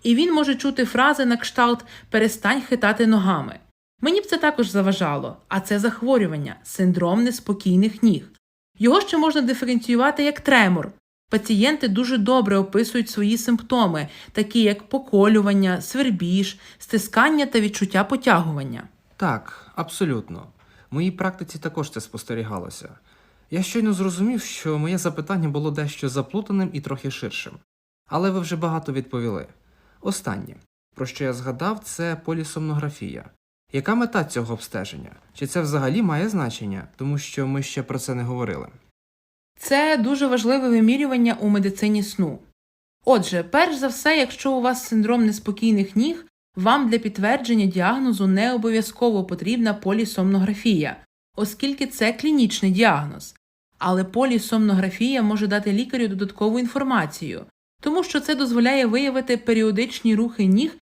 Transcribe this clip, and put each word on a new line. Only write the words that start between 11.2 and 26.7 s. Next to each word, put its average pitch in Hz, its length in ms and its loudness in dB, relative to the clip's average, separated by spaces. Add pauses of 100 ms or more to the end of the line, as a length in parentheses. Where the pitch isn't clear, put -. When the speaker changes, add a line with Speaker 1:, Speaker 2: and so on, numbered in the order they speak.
Speaker 1:
Пацієнти 226 580 2
дуже 240 300 0
добре 202 400 2
описують 220 520 0
свої 214 280 0
симптоми, 214 720 0 (240)
такі 214 300 0
як 202 260 2
поколювання, 202 920 4
свербіж, 196 800 0 (200)
стискання 262 680 0
та 240 140 0
відчуття 202 440 0
потягування. 160 800 0 (340)
Speaker 2:
Так, - 580 -6
абсолютно. 143 720 -6 (440)
В - 40 -10
моїй 170 160 0
практиці 185 480 -8
також 156 320 -6
це 214 100 -10
спостерігалося. 110 880 -10 (600)
Я 175 120 -2
щойно 220 300 0
зрозумів, 190 500 -2
що - 360 -6
моє 170 200 -2
запитання 160 500 -4
було 147 220 -4
дещо 147 380 -6
заплутаним 190 640 -4